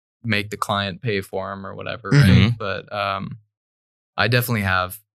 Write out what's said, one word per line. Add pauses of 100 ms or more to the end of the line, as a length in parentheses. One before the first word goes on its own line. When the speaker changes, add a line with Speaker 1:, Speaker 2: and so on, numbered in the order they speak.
(220)
Speaker 1:
make
the
client
pay
for
'em
or
whatever,
Speaker 2:
Mm-hmm.
Speaker 1:
right?
But,
um, (800)
I
definitely
have (200)